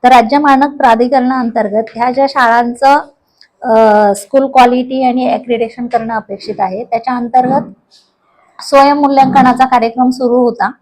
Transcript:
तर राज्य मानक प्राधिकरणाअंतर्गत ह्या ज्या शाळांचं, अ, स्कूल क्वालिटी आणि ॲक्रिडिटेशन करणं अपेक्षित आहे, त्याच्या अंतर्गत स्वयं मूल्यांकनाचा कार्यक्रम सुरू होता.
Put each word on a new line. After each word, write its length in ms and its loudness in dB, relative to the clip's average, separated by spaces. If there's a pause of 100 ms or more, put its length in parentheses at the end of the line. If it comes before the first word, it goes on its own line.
तर 40 4
राज्य 300 4
मानक 380 0
प्राधिकरणाअंतर्गत 1040 0 (120)
ह्या 160 -2
ज्या 180 0
शाळांचं, 680 2 (640)
अ, 520 2
स्कूल 320 -2
क्वालिटी 580 0
आणि 280 -2
ॲक्रिडिटेशन 540 -6
करणं 300 -4
अपेक्षित 420 -10
आहे, 260 -6
त्याच्या 320 -6
अंतर्गत 460 0 (1000)
स्वयं 360 4
मूल्यांकनाचा 680 2
कार्यक्रम 440 0
सुरू 240 -2
होता. 360 -2 (120)